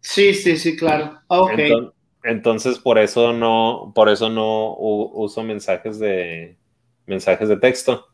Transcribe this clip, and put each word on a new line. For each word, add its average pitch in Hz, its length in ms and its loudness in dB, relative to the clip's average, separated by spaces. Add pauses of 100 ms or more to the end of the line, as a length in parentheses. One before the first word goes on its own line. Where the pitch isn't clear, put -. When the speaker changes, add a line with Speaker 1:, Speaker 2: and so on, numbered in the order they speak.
Speaker 1:
Sí, 196 340 2
sí, 175 220 0
sí, 160 200 -2
claro. 151 520 -4
Ah, 180 140 2
ok. 185 100 2
Speaker 2:
Enton-, 123 400 0 (320)
entonces, 113 540 -2
por 113 200 2
eso 117 340 2
no, 113 640 0
por 110 140 6
eso 107 200 2
no 110 480 -4
u-, 107 380 -4
uso 107 280 -6
mensajes 107 560 -6
de, 87 580 -6 (500)
mensajes 95 420 -2
de 104 80 2
texto. 127 580 0